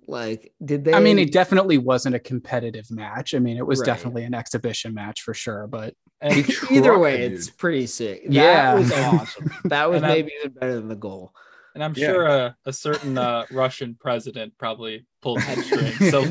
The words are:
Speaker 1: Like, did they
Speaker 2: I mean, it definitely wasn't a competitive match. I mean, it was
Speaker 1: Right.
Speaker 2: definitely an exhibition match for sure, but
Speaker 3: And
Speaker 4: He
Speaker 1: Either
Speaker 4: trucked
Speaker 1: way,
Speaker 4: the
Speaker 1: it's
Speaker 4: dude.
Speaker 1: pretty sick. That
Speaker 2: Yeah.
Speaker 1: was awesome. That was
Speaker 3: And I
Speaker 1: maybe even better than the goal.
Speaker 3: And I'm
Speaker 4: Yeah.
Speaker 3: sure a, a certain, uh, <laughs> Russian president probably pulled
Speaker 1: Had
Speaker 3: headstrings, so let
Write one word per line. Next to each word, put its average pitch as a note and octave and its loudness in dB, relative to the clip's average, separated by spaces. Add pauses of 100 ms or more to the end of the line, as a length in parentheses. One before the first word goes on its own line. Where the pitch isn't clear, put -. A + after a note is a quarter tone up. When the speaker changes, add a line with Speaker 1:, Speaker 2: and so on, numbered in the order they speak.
Speaker 1:
Like, A2+ -8 (120)
did C#3+ -4
they D#3+ 4
Speaker 2:
I G3+ 8
mean, G#3 6
it D3+ 2
definitely F#3 4
wasn't B2+ 0
a A#2+ -4
competitive A#2+ -8
match. A2 -10
I C3 2
mean, A#2+ 0
it B2+ -6
was C3+ 0
Speaker 1:
Right. A#2+ 0
Speaker 2:
definitely A#2+ -4
an A#2+ -8
exhibition A2+ -6
match G#2 -12
for A2 -8
sure, G#2+ -10
but A2 -10 (260)
Speaker 3:
And D3 0
Speaker 4:
He C#3+ 4 (360)
Speaker 1:
Either C4 8
Speaker 4:
trucked G3 6
Speaker 1:
way, B2+ 2
Speaker 4:
the F#2+ -6
Speaker 1:
it's - -10
Speaker 4:
dude. - -18
Speaker 1:
pretty C#3+ -2
sick. G#2+ -8
That C#3+ 0
Speaker 2:
Yeah. C#3 6
Speaker 1:
was B2 4
awesome. D3+ 0 (140)
That D#3 2
was F3 2
Speaker 3:
And D3+ 0
I - 2
Speaker 1:
maybe D3+ 0
even C#3 -8
better B2+ -4
than A2 -8
the A2 -8
goal. G2 -12 (420)
Speaker 3:
And D3+ -8
I'm D#3 -4
Speaker 4:
Yeah. C#3+ -2
Speaker 3:
sure F3 2
a, C3 0 (100)
a C3+ -8
certain, D3 -4
uh, A#2+ -2
<laughs> - -18
Russian B2+ -4
president A#2 -6
probably A2 -10 (140)
pulled B2 -4
Speaker 1:
Had - -4
Speaker 3:
headstrings, D3+ 0
so - 4
let C3+ 0